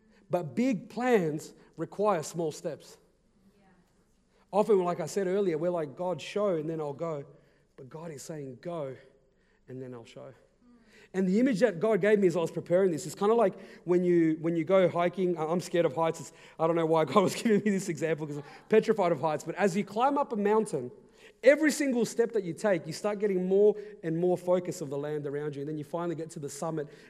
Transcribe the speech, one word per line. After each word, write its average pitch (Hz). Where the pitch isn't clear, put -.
But 156
big 240
plans 196
require 170
small 160
steps. -
Often, 202
like 175
I 160
said 196
earlier, 180
we're 175
like, 156
"God, 175
show, 208
and 156
then 160
I'll 147
go." 143
But 135
God 160
is 131
saying, 135
"Go, 156
and 131
then 127
I'll 117
show." 131
And 185
the 190
image 247
that 202
God 208
gave 208
me 202
as 165
I 175
was 165
preparing 175
this 151
is 147
kinda 208
like 202
when 180
you, 170
when 170
you 160
go 185
hiking. 175
I, 156
I'm 165
scared 170
of -
heights. 160
It's, -
I 160
don't 165
know 165
why 160
God 185
was 170
<laughs> -
giving 208
me 214
this 190
example 156
'cause 147
I'm 143
petrified 214
of 143
heights. 151
But 165
as 180
you 208
climb 269
up 277
a 226
mountain, 202
every 294
single 247
step 233
that 202
you 170
take, 185
you 156
start 208
getting 190
more 202
and 160
more 175
focus 180
of 151
the 139
land 147
around 147
you. 139
And 143
then 156
you 151
finally 170
get 160
to 165
the 143
summit 160